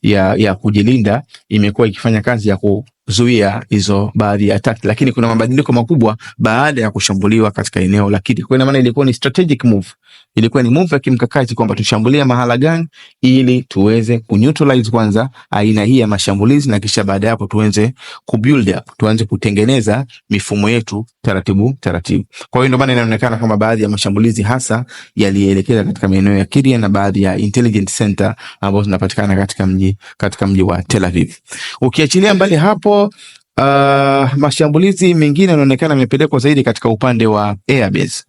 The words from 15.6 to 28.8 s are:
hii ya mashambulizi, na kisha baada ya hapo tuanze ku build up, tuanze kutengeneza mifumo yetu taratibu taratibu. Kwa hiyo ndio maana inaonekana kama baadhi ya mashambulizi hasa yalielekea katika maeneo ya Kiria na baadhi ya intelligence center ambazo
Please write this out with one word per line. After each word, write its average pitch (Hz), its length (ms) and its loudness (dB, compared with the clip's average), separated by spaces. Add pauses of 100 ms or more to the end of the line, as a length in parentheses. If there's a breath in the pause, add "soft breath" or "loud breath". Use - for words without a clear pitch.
hii 127 160 4
ya 113 80 2
mashambulizi, 107 600 0
na 104 100 0
kisha 104 240 -4
baada 98 240 -2
ya 110 40 0
hapo 104 160 -4
tuanze 107 460 0 (320 loud breath)
ku - 120 0
build 120 320 2
up, - 280 -6
tuanze 110 280 0
kutengeneza 110 800 0 (240 loud breath)
mifumo 104 400 -2
yetu 113 360 -4 (160)
taratibu 104 580 0
taratibu. 90 460 -4 (240 loud breath)
Kwa 127 120 0
hiyo 131 60 2
ndio 127 100 2
maana 131 160 0
inaonekana 113 440 0
kama 110 200 -2
baadhi 110 260 0
ya 101 60 -2
mashambulizi 104 540 0
hasa 120 420 -2 (300 loud breath)
yalielekea 98 680 0
katika - 240 -4
maeneo 98 300 2
ya 98 80 0
Kiria 131 320 0
na 107 120 0
baadhi 98 340 0
ya 95 140 0
intelligence 104 600 -2
center 101 380 -2 (260 loud breath)
ambazo 101 220 0